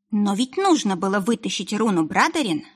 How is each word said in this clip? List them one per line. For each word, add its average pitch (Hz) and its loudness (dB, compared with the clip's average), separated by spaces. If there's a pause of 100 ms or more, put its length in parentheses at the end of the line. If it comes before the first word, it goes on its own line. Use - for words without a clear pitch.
"Но 208 0
ведь 254 -2
нужно 311 2
было 196 0
вытащить 196 -2
руну, 208 0
Брадерин!" 202 0 (100)